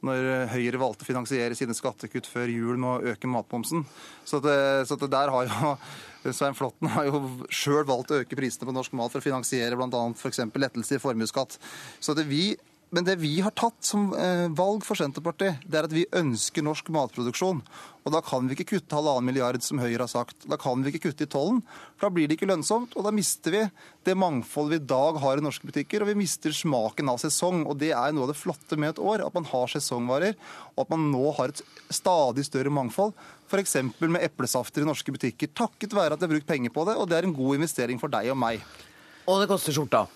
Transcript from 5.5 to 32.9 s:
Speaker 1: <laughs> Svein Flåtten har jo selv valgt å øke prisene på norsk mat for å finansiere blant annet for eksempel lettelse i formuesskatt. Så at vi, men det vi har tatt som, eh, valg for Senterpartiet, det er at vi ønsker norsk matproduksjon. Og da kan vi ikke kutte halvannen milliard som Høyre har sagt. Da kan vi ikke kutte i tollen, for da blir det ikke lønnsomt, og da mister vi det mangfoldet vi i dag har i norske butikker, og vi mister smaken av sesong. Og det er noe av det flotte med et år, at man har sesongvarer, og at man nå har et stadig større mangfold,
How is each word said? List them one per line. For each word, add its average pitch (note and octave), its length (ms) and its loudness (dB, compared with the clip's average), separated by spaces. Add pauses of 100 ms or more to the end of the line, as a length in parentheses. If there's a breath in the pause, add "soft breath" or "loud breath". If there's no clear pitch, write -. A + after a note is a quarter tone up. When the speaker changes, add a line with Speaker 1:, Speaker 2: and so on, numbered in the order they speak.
Speaker 1:
<laughs> C3 100 -2
Svein C#3 220 0
Flåtten C#3 360 -4
har C#3+ 180 2
jo C#3+ 140 0 (280)
selv C#3+ 380 2
valgt B2+ 220 0
å D3 120 4
øke B2 160 -6
prisene B2 280 -4
på C3 80 -4
norsk B2+ 180 -4
mat A#2+ 180 -2
for C#3+ 80 -4
å - 60 -6
finansiere B2 540 0
blant B2+ 160 -2
annet A#2 240 0
for B2+ 120 -4
eksempel B2+ 320 0
lettelse A#2+ 360 -2
i - 40 -8
formuesskatt. A#2+ 540 -2 (420 loud breath)
Så D3+ 160 0
at D#3 120 0
vi, E3+ 260 2 (400)
men F3 100 2
det F#3+ 160 2
vi D#3 220 0
har G#3 160 2
tatt - 260 0
som, G#3 320 0
eh, F3 380 0
valg G3 320 2
for G#3+ 100 -2
Senterpartiet, D#3+ 680 -2
det D#3 140 0
er D#3+ 100 0
at - 60 -4
vi E3+ 180 4
ønsker D3 500 0
norsk D3+ 300 -4
matproduksjon. C3+ 680 0 (460 loud breath)
Og D3 80 -2
da D#3+ 80 4
kan B2+ 260 -2
vi B2+ 80 -2
ikke - 120 -6 (100)
kutte - 180 -4
halvannen C#3+ 300 2
milliard B2+ 400 0
som D3 140 -2
Høyre A#2+ 260 0
har A#2 60 -8
sagt. - 360 -6
Da D3 140 0
kan C3 220 0
vi C#3+ 100 -2
ikke D#3+ 160 -2
kutte D3 160 -4
i C#3+ 60 -14
tollen, G3 300 2 (360 loud breath)
for G3+ 100 0
da F#3+ 60 0
blir D#3+ 160 2
det D#3+ 80 2
ikke G3 140 -2
lønnsomt, G#3 440 0
og F#3 80 -2
da G#3+ 80 0
mister G3+ 400 0
vi G#3+ 120 2 (420 loud breath)
det F#3 140 4
mangfoldet D3 580 0
vi - 60 0
i C3 100 -12
dag D3+ 300 4
har C#3 160 2
i D3 40 -2
norske C#3+ 240 -4
butikker, D3 360 -2
og G#3 80 0
vi G#3 100 2
mister D#3+ 340 -2
smaken C3+ 540 0
av B2 100 0
sesong. F3 460 0
Og C#3+ 140 -4
det D#3 120 2
er C3+ 220 2
noe C3 160 0
av D3+ 60 -2
det - 40 -12
flotte - 380 -4
med D3+ 160 0
et - 100 -6
år, G3 220 0
at - 100 -6
man E3+ 160 -2
har B2 220 0
sesongvarer, C#3 640 0 (420 loud breath)
og C3+ 80 0
at - 100 -20
man D#3 160 2
nå C#3 240 2
har C3 160 0
et - 100 -10 (300)
stadig C#3+ 540 4
større C#3 260 0
mangfold, D3 440 0 (320 loud breath)